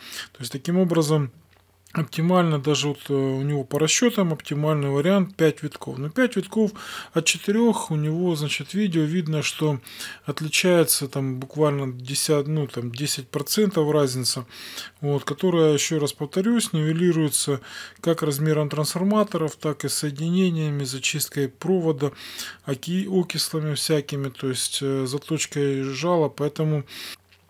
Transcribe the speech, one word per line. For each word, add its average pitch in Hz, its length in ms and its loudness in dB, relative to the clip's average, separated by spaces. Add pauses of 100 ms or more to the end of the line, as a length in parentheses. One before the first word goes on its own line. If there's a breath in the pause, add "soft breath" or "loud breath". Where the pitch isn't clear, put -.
(340 loud breath)
То - 80 -20
есть, 120 100 -8
таким 170 260 -2
образом, 156 540 2 (640)
оптимально 165 640 2
даже 143 300 0
вот, 139 180 -4
э, 143 60 0
у 135 280 0
него 143 220 0
по 143 160 -2
расчетам 180 540 2
оптимальный 147 560 0
вариант 175 480 2
пять 151 260 4
витков. - 340 -8
Но 143 120 -6
пять 247 260 0
витков 208 360 2 (420 loud breath)
от 160 100 2
четырех 214 640 2
у 160 60 0
него, 160 400 0
значит, 147 380 -4
видео 180 300 2
видно, 156 380 0
что 147 380 0 (460 loud breath)
отличается 160 800 2
там 131 320 -4
буквально 139 540 0
десять, 139 540 -2
ну, 151 200 0
там 120 240 -6
десять 135 380 -6
процентов 160 640 0
разница, 127 520 0 (540 loud breath)
вот, 143 240 0
которая, 160 500 2
еще 147 260 0
раз 143 120 0
повторюсь, 214 640 -2
нивелируется 160 880 2 (400 loud breath)
как 165 220 2
размером 151 440 2
трансформаторов, 170 880 0
так 147 300 -4
и - 20 -2
соединениями, 156 960 0
зачисткой 135 640 -4
провода, 160 640 0 (540 loud breath)
оки-, 175 420 -2
окислами 160 640 0
всякими, 143 540 -2
то 135 220 -4
есть, - 320 -4
э, 135 240 0
заточкой 139 800 -2
жала, 147 440 2
поэтому, 147 560 -2 (680 loud breath)